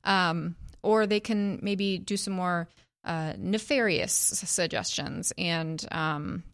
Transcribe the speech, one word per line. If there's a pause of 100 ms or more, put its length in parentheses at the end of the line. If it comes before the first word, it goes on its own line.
Um, (260)
or
they
can
maybe
do
some
more, (360)
uh,
nefarious
s-,
suggestions
and,
um, (120)